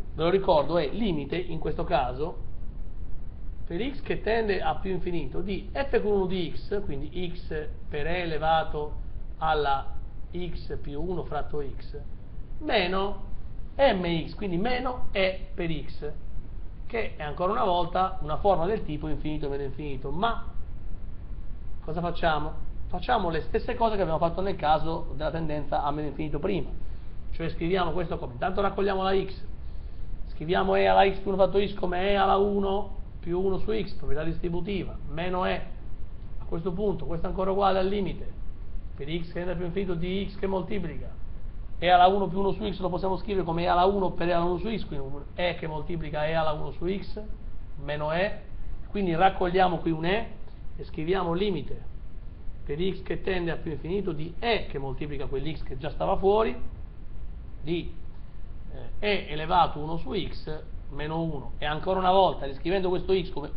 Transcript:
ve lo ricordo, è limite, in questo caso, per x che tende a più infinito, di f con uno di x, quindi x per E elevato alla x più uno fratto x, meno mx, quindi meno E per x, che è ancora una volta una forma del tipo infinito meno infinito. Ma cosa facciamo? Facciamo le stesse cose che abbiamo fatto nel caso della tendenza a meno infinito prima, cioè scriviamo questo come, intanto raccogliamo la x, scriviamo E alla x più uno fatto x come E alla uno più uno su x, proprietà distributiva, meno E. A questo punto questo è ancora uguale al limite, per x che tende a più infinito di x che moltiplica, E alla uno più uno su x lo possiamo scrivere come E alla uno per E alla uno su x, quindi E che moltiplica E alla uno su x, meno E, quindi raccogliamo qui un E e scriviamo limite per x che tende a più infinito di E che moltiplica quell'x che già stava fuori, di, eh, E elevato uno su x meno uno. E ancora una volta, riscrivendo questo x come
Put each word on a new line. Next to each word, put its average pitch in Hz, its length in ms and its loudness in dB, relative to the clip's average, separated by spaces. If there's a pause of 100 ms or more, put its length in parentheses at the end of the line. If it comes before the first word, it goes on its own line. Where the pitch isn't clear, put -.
(160)
ve 156 80 -2
lo 170 60 4
ricordo, 170 480 4
è 160 140 0
limite, 165 460 0
in 160 220 -2
questo 160 240 -2
caso, 147 600 0 (1200)
per 175 160 -2
x 269 200 -4
che 175 200 -2
tende 208 400 2
a 156 140 2
più 190 160 -2
infinito, 170 500 0
di 185 320 -2
f 262 280 2
con 208 100 2
uno 196 160 2
di 175 280 0
x, - 280 -2
quindi 160 500 -2
x 151 340 -4 (200)
per 147 180 -2
E 175 140 0
elevato 156 720 0 (440)
alla 147 560 2 (380)
x 165 460 -4
più 143 240 -4
uno 170 220 -2
fratto 147 400 0 (120)
x, - 220 -6 (640)
meno 196 640 0 (520)
mx, 175 600 4
quindi 185 220 0
meno 247 540 4
E 190 420 2
per 170 180 0
x, 151 400 -2 (760)
che - 300 -2
è 160 80 -6
ancora 170 300 0
una 240 100 0
volta 180 580 2
una 151 160 0
forma 170 300 4
del 214 180 0
tipo 151 220 -2
infinito 147 420 0
meno 139 140 -2
infinito. 139 480 -2
Ma 208 340 0 (1400)
cosa 160 200 -2
facciamo? 156 500 0 (360)
Facciamo 185 420 2
le 160 120 0
stesse 220 340 0
cose 185 200 2
che 196 60 2
abbiamo 160 180 2
fatto 170 220 2
nel 190 140 2
caso 156 600 2
della 147 160 -2
tendenza 151 520 0
a 143 80 2
meno 151 180 -2
infinito 151 280 -2
prima, 160 320 0 (640)
cioè 165 180 -2
scriviamo 170 420 0
questo 170 280 0
come, 139 140 -6
intanto 190 280 0
raccogliamo 196 400 0
la 190 140 2
x, - 280 -2 (840)
scriviamo 190 480 2
E 196 100 6
alla 190 260 8
x 190 60 -2
più 202 140 -2
uno 190 120 4
fatto 190 160 4
x 202 140 2
come 185 380 0
E 202 40 4
alla 196 220 4
uno 202 640 2 (180)
più 175 220 0
uno 190 160 2
su 214 140 4
x, 214 220 0
proprietà 147 300 6
distributiva, 170 720 0 (140)
meno 180 360 0
E. 190 100 0 (840)
A - 80 -2
questo 175 260 -2
punto 175 340 0
questo - 200 0
è 185 40 2
ancora 190 220 0
uguale 190 280 4
al 185 80 4
limite, 196 440 0 (640)
per 139 120 -6
x 170 260 -2
che 175 60 -4
tende 180 120 0
a 170 40 0
più 180 100 -2
infinito 185 300 -2
di 185 340 0
x - 80 -8
che - 80 -2
moltiplica, 175 640 -2 (680)
E 170 100 2
alla 180 160 10
uno 196 220 6
più 175 120 0
uno 196 120 4
su 208 120 -2
x 185 160 -2
lo 185 100 0
possiamo 180 280 0
scrivere 190 260 0
come 170 200 0
E - 20 0
alla 175 200 6
uno 196 260 4
per 175 180 0
E - 20 2
alla 170 140 2
uno 175 120 2
su 185 120 -2
x, 214 160 -2
quindi 139 200 -2 (280)
E 175 220 -2
che - 100 -6
moltiplica 156 600 -4
E 160 80 0
alla 156 180 2
uno 151 180 -2
su 170 180 -4
x, 196 320 -2 (640)
meno 151 280 -2
E, 190 300 0 (480)
quindi 190 260 0
raccogliamo 185 640 4
qui 170 120 -2
un 160 160 0
E 208 220 0 (500)
e - 60 -8
scriviamo 170 500 -2
limite 175 600 -2 (720)
per 143 140 -4
x 185 240 0
che 165 200 -4
tende 180 300 0
a 151 60 -2
più 165 140 -4
infinito 170 400 -2
di 156 280 -4
E 226 300 2
che - 80 -4
moltiplica 139 480 -4
quell'x 143 380 -2
che - 140 -2
già 151 120 -4
stava 185 260 0
fuori, 214 400 4 (1080)
di, 156 320 -2 (800)
eh, 127 180 -4 (100)
E 202 300 2
elevato 156 500 2
uno 160 180 -2
su 254 160 -2
x 156 480 -4 (280)
meno 151 320 -4
uno. 143 360 -4
E 151 80 -2
ancora 165 340 0
una 185 120 4
volta, 180 340 6
riscrivendo 175 440 0
questo 180 240 2
x 185 180 2
come 147 260 -4